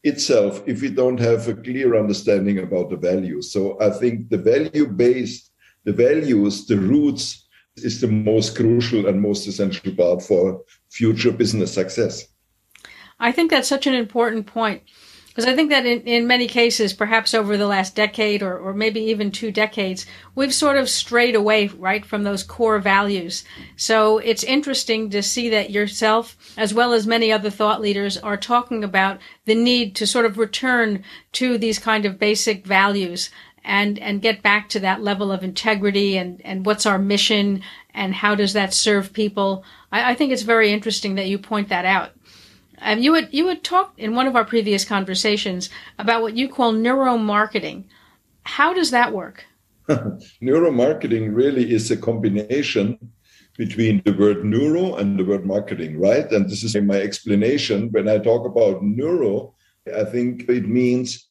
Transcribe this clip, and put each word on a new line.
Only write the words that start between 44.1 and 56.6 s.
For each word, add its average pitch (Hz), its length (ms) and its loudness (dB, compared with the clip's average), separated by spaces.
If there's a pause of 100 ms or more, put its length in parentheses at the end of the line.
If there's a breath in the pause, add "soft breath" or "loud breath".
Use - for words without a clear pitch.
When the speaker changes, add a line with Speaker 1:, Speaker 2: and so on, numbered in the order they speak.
Speaker 2:
one 254 100 2
of 254 120 0
our 214 80 2
previous 208 400 0
conversations 190 840 -2 (300 loud breath)
about 226 220 0
what 226 160 -2
you 262 100 -2
call 240 260 0
neuromarketing. 220 1120 0 (600 soft breath)
How 311 300 0
does 330 180 0
that 240 200 2
work? 185 320 -10 (220)
Speaker 1:
<laughs> - 240 -16 (520 loud breath)
Neuromarketing 127 920 2
really 127 340 2
is 113 220 0
a 107 60 2
combination 107 1120 -2 (460 soft breath)
between 107 480 0
the 101 80 4
word 101 320 2
neuro 151 500 2
and 98 240 0
the 92 60 0
word 95 200 -2
marketing, 82 540 -4
right? 120 320 2
And 98 180 2
this 101 140 -6